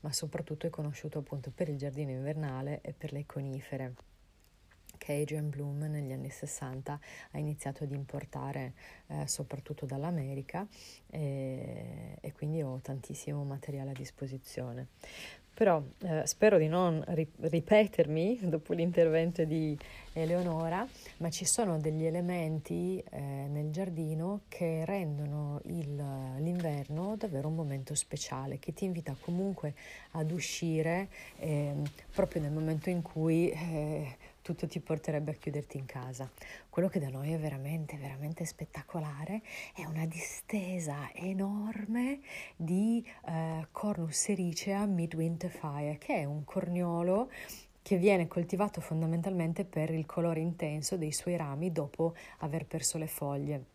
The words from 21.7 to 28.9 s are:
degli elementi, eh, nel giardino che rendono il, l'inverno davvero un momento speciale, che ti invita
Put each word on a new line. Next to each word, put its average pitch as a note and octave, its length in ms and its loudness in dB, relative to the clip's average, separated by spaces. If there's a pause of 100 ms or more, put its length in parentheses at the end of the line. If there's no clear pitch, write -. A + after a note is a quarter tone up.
degli D#3 260 2
elementi, F3 1080 0
eh, - 80 -8
nel C#3+ 520 -2
giardino E3 800 -2
che D#3+ 360 0
rendono D3 800 -2
il, D3+ 300 -2 (440)
l'inverno E3 800 0
davvero D3+ 320 -2
un D#3+ 80 0
momento C#3 380 -2
speciale, - 640 -4
che - 140 -8
ti G3 140 -2
invita E3 340 -2